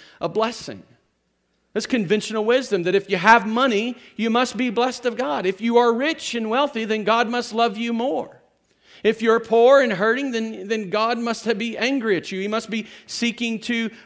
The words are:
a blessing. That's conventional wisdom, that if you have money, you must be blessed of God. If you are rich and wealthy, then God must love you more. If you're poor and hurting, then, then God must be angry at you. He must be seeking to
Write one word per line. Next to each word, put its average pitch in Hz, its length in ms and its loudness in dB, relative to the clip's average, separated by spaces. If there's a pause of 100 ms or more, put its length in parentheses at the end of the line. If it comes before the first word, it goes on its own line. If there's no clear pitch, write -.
(220)
a 170 80 -4
blessing. 214 540 -4 (880)
That's 214 140 -4
conventional 214 600 -2
wisdom, 233 380 0
that 180 120 0
if 196 160 -2
you 196 60 2
have 202 280 6
money, 233 500 0 (200)
you 226 160 -2
must 247 260 0
be 247 140 -2
blessed 240 340 -2
of 233 100 -2
God. 247 300 -4
If 196 160 -2
you 233 160 2
are 240 160 6
rich 294 400 -2
and 226 160 -4
wealthy, 254 340 0
then 214 200 -2
God 226 260 2
must 240 240 -4
love 220 240 0
you 233 160 -4
more. 240 480 -4 (640)
If 220 180 2
you're 226 180 4
poor 233 400 6
and 247 140 2
hurting, 226 380 0
then, 220 360 -6
then 214 220 -4
God 220 300 -2
must 226 400 -4
be 226 180 -6
angry 226 400 0
at - 140 -8
you. 190 100 -4
He 196 60 -4
must 214 240 -4
be 220 160 -6 (180)
seeking 233 560 -4
to 233 300 -2 (140)